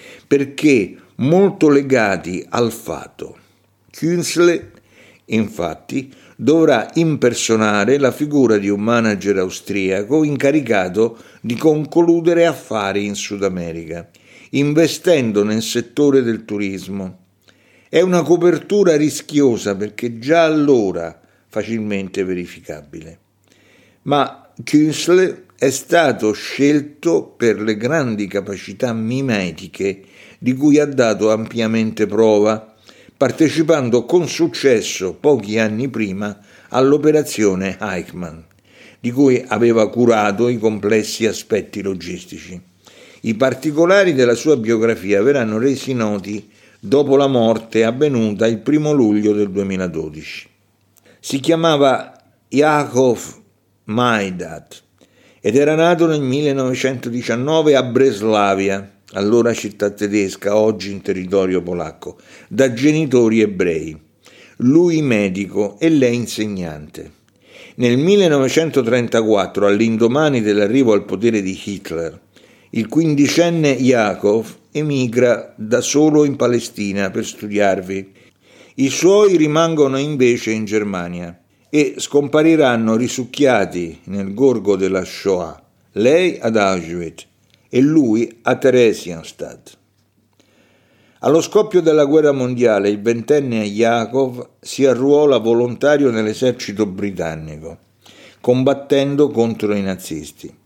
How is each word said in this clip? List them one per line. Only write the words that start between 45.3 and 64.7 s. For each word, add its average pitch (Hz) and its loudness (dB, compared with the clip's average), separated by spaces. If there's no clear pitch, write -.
resi 135 -2
noti 104 -6
dopo 135 2
la 139 4
morte 113 0
avvenuta 113 0
il 113 0
primo 151 0
luglio 107 2
del 104 -2
duemiladodici. 90 -6
Si - -8
chiamava 143 2
Yakov 131 0
Majdat 98 -4
ed 107 0
era 147 4
nato 170 4
nel 156 -2
millenovecentodiciannove 131 0
a 127 2
Breslavia, 101 0
allora 113 2
città 104 -4
tedesca, 101 -2
oggi 104 0
in 98 -12
territorio 92 -2
polacco, 85 -10
da 131 0
genitori 123 2
ebrei. 85 -2
Lui 156 2